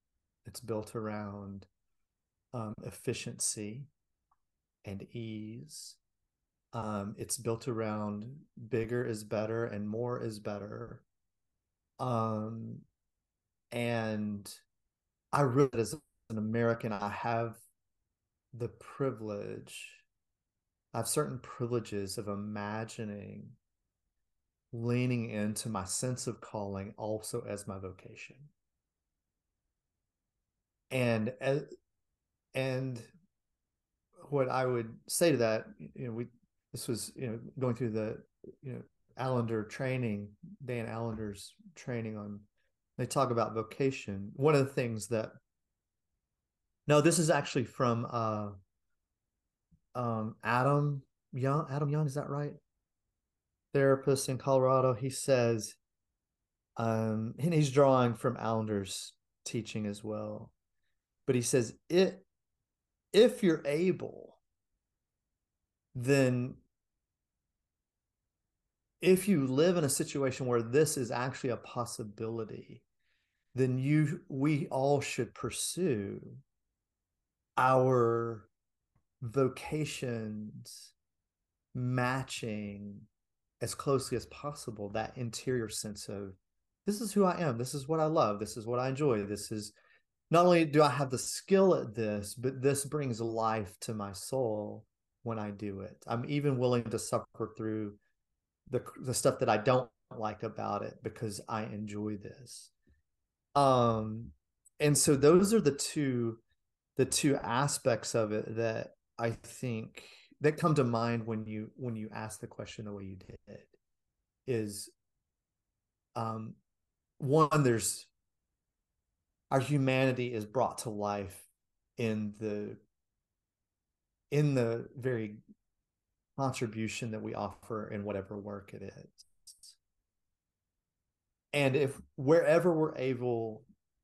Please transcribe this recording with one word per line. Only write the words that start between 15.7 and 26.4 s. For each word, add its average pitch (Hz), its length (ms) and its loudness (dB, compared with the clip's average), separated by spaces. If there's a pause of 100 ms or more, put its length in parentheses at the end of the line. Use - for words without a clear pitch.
as 107 140 0 (360)
an 110 80 -6
American, 113 540 0
I 101 160 -2
have 117 480 -2 (1000)
the 113 120 -6
privilege, 107 1200 -8 (1040)
I 117 40 -4
have 113 100 -2
certain 139 320 -2
privileges 107 800 -4
of 104 100 -8
imagining 104 1200 -8 (1200)
leaning 120 580 0
into 107 400 -2
my 95 140 -2
sense 123 420 -4
of 113 140 -6